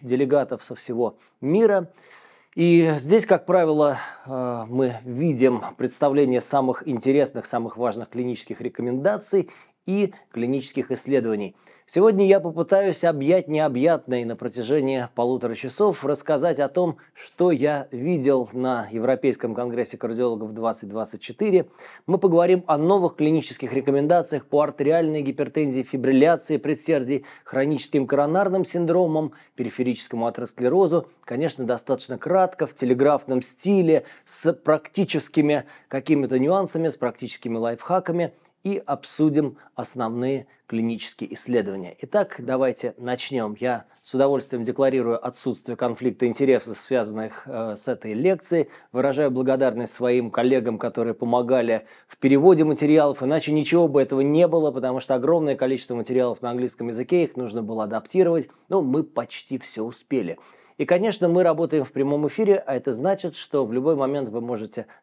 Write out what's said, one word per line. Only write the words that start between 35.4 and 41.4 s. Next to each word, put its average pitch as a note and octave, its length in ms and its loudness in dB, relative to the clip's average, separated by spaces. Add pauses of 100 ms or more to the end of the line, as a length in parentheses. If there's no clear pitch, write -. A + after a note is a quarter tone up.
какими-то C3+ 500 0
нюансами, E3 480 0
с C#3+ 80 -2
практическими A#2 640 -6
лайфхаками. E3 760 -2 (300)
И G3 220 -4
обсудим C#3+ 720 -2 (180)
основные B2 720 -4 (200)
клинические A2+ 680 -4
исследования. G2 680 -4